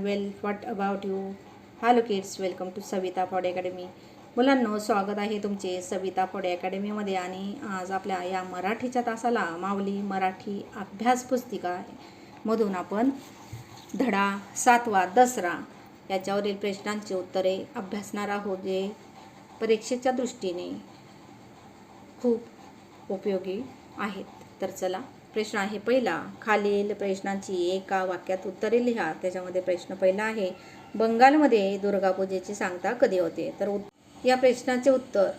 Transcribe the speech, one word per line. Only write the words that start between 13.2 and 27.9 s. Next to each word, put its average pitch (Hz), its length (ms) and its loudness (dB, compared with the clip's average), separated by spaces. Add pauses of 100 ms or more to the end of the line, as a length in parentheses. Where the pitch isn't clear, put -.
धडा 196 400 2 (160)
सातवा 233 500 6
दसरा 190 540 4 (500)
याच्यावरील 196 460 0
प्रश्नांची 208 580 -4
उत्तरे 185 640 -2
अभ्यासणार 202 540 -6
आहोत, 202 280 -2
जे 190 340 -2 (680)
परीक्षेच्या 226 500 0
दृष्टीने 196 680 -4 (1400)
खूप 233 200 2 (680)
उपयोगी 190 540 -4 (320)
आहेत. 190 280 -6 (360)
तर 190 80 -4
चला, 185 320 -4 (320)
प्रश्न 214 240 -2
आहे 208 200 -2
पहिला, 208 460 2 (180)
खालील 202 520 2
प्रश्नांची 196 760 -2
एका 190 340 0